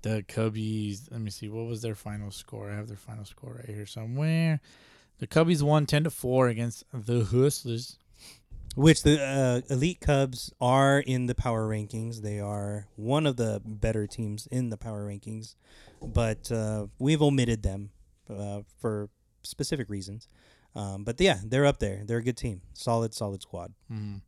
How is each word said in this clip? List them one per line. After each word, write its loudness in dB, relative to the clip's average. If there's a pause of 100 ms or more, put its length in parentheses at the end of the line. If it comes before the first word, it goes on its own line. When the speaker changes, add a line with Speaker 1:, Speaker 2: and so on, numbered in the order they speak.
Speaker 1:
The -2
Cubbies. -4
Let -10
me -6
see. -12
What -8
was -6
their -4
final -10
score? -12
I -6
have -8
their -12
final -14
score -16
right -14
here -10
somewhere. 0 (580)
The -8
Cubbies 4
won 4
ten 2
to 0
four 2
against -4
the 0
Hustlers. 2 (760)
Speaker 2:
Which 8
the, 8
uh, 2
Elite 0
Cubs 2
are 6
in 0
the 0
power 0
rankings. -4
They -4
are -6 (100)
one 0
of 2
the 0
better 0
teams -6
in -2
the -6
power -8
rankings, -12 (480)
but, 0
uh, -2 (100)
we've 4
omitted 4
them, -2 (400)
uh, -6 (180)
for -4 (340)
specific -6
reasons. -10 (460)
Um, -8
but -6
yeah, 4
they're 2
up 4
there. -4
They're -2
a -2
good 0
team. -6 (140)
Solid, -2
solid -6
squad. -12 (180)
Speaker 1:
Mm-hmm. -8 (120)